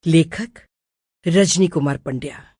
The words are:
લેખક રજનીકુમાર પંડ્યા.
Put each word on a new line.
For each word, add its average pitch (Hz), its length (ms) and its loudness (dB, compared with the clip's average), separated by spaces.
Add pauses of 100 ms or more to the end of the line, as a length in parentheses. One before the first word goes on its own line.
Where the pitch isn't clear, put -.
લેખક 165 520 0 (680)
રજનીકુમાર 170 720 0
પંડ્યા. 135 600 -12